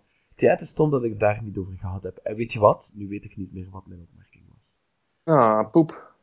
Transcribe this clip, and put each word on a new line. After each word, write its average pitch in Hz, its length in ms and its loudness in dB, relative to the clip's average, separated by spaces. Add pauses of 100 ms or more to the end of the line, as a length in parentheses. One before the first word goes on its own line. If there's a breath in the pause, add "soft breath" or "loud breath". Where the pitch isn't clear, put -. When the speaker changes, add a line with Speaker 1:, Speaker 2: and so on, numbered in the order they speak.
(360 soft breath)
Speaker 1:
"Tja, 120 140 4
het 175 120 0
is - 80 2
stom 151 220 2
dat 131 120 0
ik 117 60 -2
het 107 100 -10
daar 107 240 0
niet 101 140 -10
over 92 200 -8
gehad 95 260 -10
heb." 92 140 -12
En - 180 -8
weet 117 180 -6
je 113 60 -6
wat? 107 380 4
Nu 101 100 -12
weet 101 180 -10
ik - 120 -14
niet 90 160 -14
meer 92 180 -14
wat 92 160 -16
mijn 87 220 -20
opmerking - 440 -20
was. - 280 -16 (420)
Speaker 2:
Ah, 110 480 4
poep. - 520 0